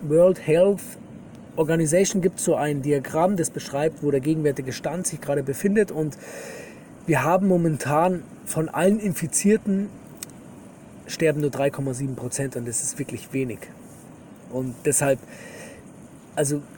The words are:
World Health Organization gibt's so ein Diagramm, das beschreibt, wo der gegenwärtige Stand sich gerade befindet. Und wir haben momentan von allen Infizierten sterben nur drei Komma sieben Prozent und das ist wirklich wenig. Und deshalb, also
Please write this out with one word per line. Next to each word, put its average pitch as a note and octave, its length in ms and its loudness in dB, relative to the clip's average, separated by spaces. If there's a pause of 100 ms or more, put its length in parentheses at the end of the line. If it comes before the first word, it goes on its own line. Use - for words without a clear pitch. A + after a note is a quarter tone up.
World E3+ 440 4
Health F3+ 340 4 (760)
Organization E3 680 2
gibt's F3+ 220 0
so E3+ 100 4
ein C#3+ 260 0
Diagramm, D3 560 2
das D#3+ 140 -2
beschreibt, D3 540 -4
wo C#3+ 80 2
der C#3 80 2
gegenwärtige D3 520 0
Stand E3 360 -6
sich D#3+ 120 -8
gerade C#3+ 220 -2
befindet. G3 480 0
Und D#3 260 -4 (880)
wir C3+ 180 2
haben F#3 240 4
momentan E3 760 2 (240)
von D#3+ 220 -2
allen G3 320 4
Infizierten G3+ 880 0 (1160)
sterben D3+ 340 0
nur D3 100 0
drei C#3 200 0
Komma C#3 220 -4
sieben C3+ 220 -6
Prozent B2+ 420 -6
und A#2+ 120 -6
das A#2 140 -4
ist - 180 -6
wirklich - 320 -10
wenig. B2+ 260 -4 (920)
Und B2+ 220 -6 (100)
deshalb, C#3 340 2 (1200)
also D3 260 0 (160)